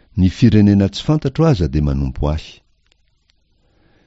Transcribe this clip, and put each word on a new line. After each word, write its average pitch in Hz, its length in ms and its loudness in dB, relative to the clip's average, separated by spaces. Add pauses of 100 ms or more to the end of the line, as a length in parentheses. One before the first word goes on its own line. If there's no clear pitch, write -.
(180)
Ny 92 120 2
firenena 101 600 2
tsy - 160 -12
fantatro 151 400 -2
aza 98 220 0
dia 73 180 -2
manompo 69 440 -4
ahy. - 320 -10 (1400)